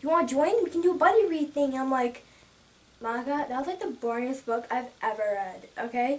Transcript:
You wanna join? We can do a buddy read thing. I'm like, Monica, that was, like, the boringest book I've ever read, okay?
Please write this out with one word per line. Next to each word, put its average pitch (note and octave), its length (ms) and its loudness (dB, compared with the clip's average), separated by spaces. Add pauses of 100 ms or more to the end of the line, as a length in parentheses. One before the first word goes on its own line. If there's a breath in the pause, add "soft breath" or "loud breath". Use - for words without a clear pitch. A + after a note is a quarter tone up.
You C4+ 100 -6
wanna D#4+ 180 4
join? D#4 340 2
We F4 80 0
can E4 100 -2
do F4 120 4
a - 60 0
buddy G4+ 280 6
read D#4 280 -2
thing. C#4 240 2
I'm C4 120 -2
like, B3 340 0 (760 loud breath)
Monica, C4+ 480 -4
that - 20 -14
was, C4 160 -4
like, F#4 140 -6
the G#4 60 -8
boringest B3 600 -4
book A#3 240 -2
I've B3 200 -4 (120)
ever G#3+ 200 -4 (120)
read, F#3+ 340 -8 (100)
okay? B3 400 -2